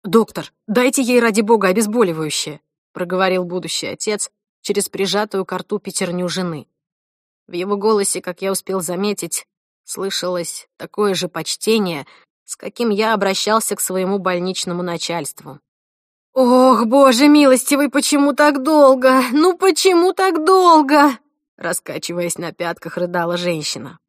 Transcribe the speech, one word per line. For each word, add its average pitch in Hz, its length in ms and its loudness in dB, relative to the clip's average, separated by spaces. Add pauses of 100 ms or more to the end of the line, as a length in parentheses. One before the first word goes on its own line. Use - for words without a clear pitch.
«Доктор, 196 480 0 (140)
дайте 247 340 0
ей, 247 180 2
ради 226 220 2
бога, 208 260 2
обезболивающее», 185 920 -2 (320)
проговорил 185 500 -2
будущий 175 440 -8
отец - 440 -8 (300)
через 202 260 -4
прижатую 196 560 -4
к - 80 -10
рту 190 280 -8
пятерню 180 500 -6
жены. 165 360 -8 (840)
В - 40 -20
его 190 240 -4
голосе, 202 460 0
как 180 200 -10
я 190 120 -2
успел 190 260 -6
заметить, 180 680 -6 (380)
слышалось 180 960 -8
такое 202 360 -4
же 175 140 -4
почтение, 175 800 -4 (380)
с - 100 -14
каким 233 340 -6
я 220 240 0
обращался 202 600 -2
к - 60 -10
своему 190 360 -4
больничному 180 640 -4
начальству. 165 760 -8 (760)
«Ох, 254 520 4
Боже 269 420 4
милостивый, 285 600 4
почему 285 420 0
так 285 320 2
долго? 262 580 4 (120)
Ну 339 240 2
почему 370 560 2
так 349 320 0
долго?» 302 720 6 (420)
Раскачиваясь 170 760 -6
на 170 140 -8
пятках, 170 440 -8
рыдала 175 400 -2
женщина. 160 720 -6